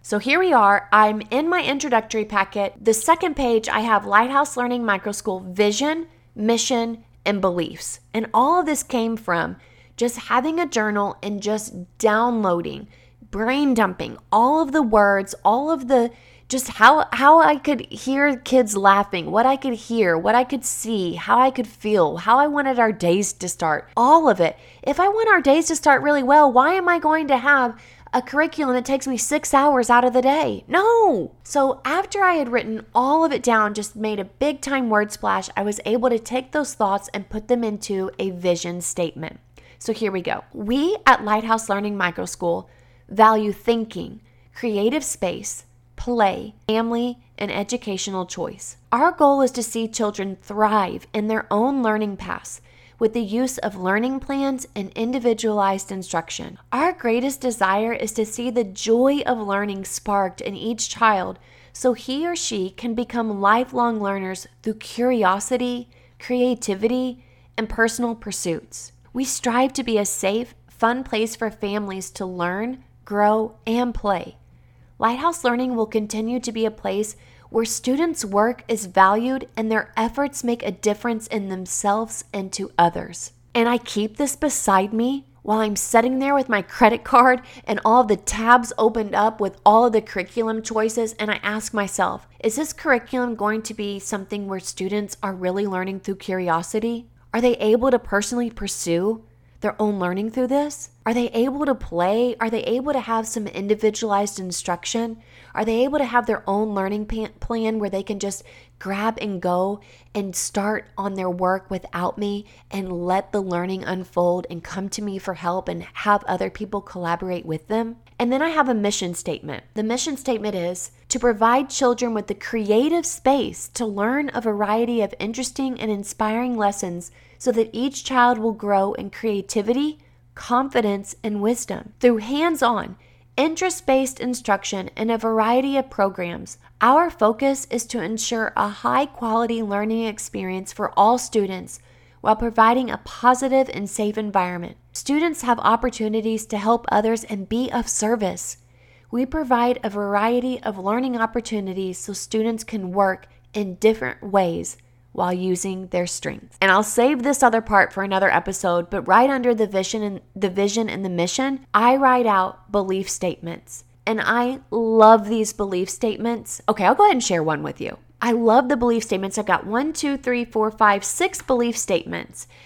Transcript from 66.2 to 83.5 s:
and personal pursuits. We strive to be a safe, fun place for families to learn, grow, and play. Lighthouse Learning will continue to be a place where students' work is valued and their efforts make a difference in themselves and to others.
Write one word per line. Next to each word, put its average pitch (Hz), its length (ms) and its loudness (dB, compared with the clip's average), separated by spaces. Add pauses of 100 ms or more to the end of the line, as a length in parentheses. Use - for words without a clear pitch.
and 220 140 -4
personal 233 460 0
pursuits. - 760 -8 (220)
We 254 100 -2
strive 254 500 0
to 277 100 -4
be 226 160 0
a 202 60 0
safe, 208 500 -2 (120)
fun 247 360 0
place 220 320 -4
for 220 160 -4
families 202 600 -6
to 196 140 -8
learn, 185 580 -4 (220)
grow, 214 520 2 (100)
and 240 260 0
play. 190 440 -4 (640)
Lighthouse 277 420 0
Learning 247 320 0
will 220 120 0
continue 220 520 -4
to 233 120 -6
be 220 120 -2
a 214 60 2
place 214 460 -4 (340)
where 226 160 0
students' 294 580 -2
work 214 440 0
is 214 180 -4
valued 214 640 2 (100)
and 220 140 -2
their 220 260 -2
efforts 262 460 -2
make 240 180 -2
a - 80 -6
difference 214 560 -2
in 202 240 -6
themselves 202 800 -4
and 190 220 -8
to - 240 -8
others. 175 540 -2 (240)